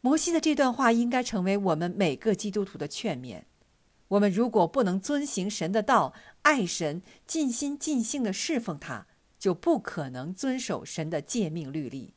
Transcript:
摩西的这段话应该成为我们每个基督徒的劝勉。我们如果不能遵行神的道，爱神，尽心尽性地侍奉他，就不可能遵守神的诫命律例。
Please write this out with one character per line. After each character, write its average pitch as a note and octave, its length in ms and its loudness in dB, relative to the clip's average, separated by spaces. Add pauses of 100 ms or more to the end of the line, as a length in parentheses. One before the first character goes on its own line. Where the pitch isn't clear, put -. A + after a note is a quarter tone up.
摩 C4+ 140 4
西 E4+ 160 2
的 E4 80 4
这 D#4 160 2
段 C4 160 4
话 A#3+ 220 4
应 A#3+ 160 2
该 B3+ 120 2
成 G#3+ 220 -2
为 G3 140 2
我 F#3+ 180 2
们 F3 160 -2
每 E3+ 240 2
个 G#3+ 180 0
基 G#3 160 -2
督 G3+ 140 -2
徒 - 140 -10
的 C#3+ 100 -6
劝 D3 320 -4
勉。 B2 240 -12 (640)
我 G3+ 100 4
们 G3+ 120 4
如 A3+ 180 2
果 F#3+ 160 4
不 A#3+ 180 0
能 F#3+ 160 2
遵 C#4+ 260 -2
行 G3+ 240 -2
神 F3 220 -4
的 G#3+ 120 2
道， G3+ 300 4 (300)
爱 A#3 220 4
神， E3 360 -4 (260)
尽 D4 240 0
心 C#4+ 260 -4
尽 C#4+ 240 0
性 B3+ 220 -2
地 G3+ 80 0
侍 F#3+ 280 -2
奉 D3 200 -6
他， A2 280 -12 (300)
就 F#3 160 0
不 D4 240 2
可 C#3+ 320 -6
能 C3 240 -8
遵 C4 240 -2
守 - 280 -6
神 D#3+ 240 -6
的 D#3 120 -2
诫 G3+ 280 -2
命 D3+ 220 -6
律 C#3+ 180 -6
例。 C3 280 -12